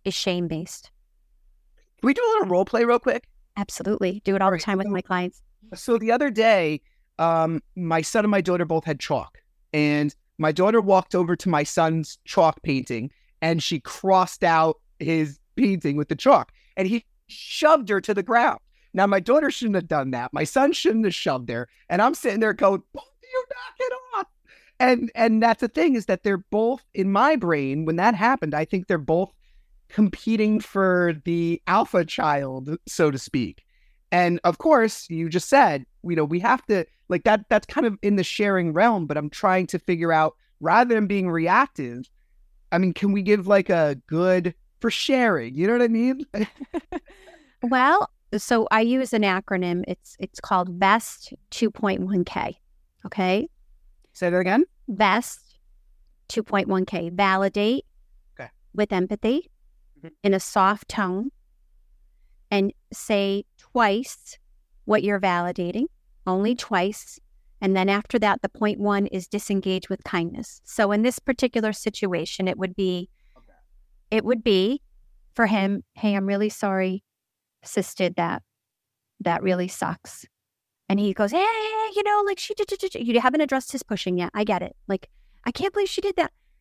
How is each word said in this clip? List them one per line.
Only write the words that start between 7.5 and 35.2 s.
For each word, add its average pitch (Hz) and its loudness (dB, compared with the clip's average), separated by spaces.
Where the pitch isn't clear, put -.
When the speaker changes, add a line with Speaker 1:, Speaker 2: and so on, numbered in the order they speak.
Speaker 2:
my 165 0
son 214 0
and 214 2
my 196 2
daughter 175 0
both 160 -2
had 151 -6
chalk, - -6
and 147 0
my 156 0
daughter 202 4
walked 196 2
over 175 2
to 185 -2
my 151 2
son's 160 -2
chalk - 2
painting, 135 -4
and 165 0
she 151 -4
crossed 190 0
out 160 4
his 156 -2
painting 180 0
with 147 -2
the 160 -2
chalk, 226 4
and 190 0
he 226 -2
shoved 302 0
her 202 2
to - -2
the 196 -2
ground. 233 2
Now, 190 2
my 196 4
daughter 277 2
shouldn't 214 -2
have 175 -2
done 135 -2
that. 123 -6
My 151 -2
son 269 2
shouldn't 226 2
have 180 0
shoved 127 -4
her. 120 -6
And 175 0
I'm 269 2
sitting 220 -4
there 214 2
going, 196 2
"Both - -16
of - -20
you 508 -4
knock 480 -14
it 508 -4
off." 392 -6
And, 247 2
and 226 2
that's 233 2
the 240 0
thing, 311 2
is 226 -2
that 190 -2
they're 196 0
both, 220 -2
in 190 0
my 262 4
brain, 156 -2
when 165 -2
that 214 2
happened, 190 0
I 156 -2
think 185 -4
they're 180 0
both 160 0
competing 214 0
for 180 2
the 170 -2
alpha 180 2
child, 143 -4
so 156 2
to 131 -4
speak. - -6
And 175 2
of 175 2
course, 247 2
you 165 -4